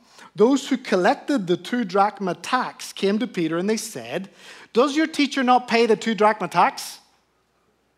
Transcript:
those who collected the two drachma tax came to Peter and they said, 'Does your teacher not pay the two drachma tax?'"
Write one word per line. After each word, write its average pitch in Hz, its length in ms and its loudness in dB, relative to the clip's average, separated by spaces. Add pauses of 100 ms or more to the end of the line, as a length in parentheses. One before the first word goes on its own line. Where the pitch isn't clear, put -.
(360)
those 254 320 4
who 262 80 0
collected 226 720 0
the 170 100 0
two 240 280 -4
drachma 196 500 0
tax - 580 -6
came 202 260 0
to 233 80 -2
Peter 165 320 -4
and 190 100 -2
they 226 80 0
said, 156 540 -10 (420)
'Does 269 240 2
your 311 100 2
teacher 285 360 -2
not 247 240 4
pay 233 200 2
the 214 100 2
two 226 180 -4
drachma 208 340 2
tax?'" - 520 0 (960)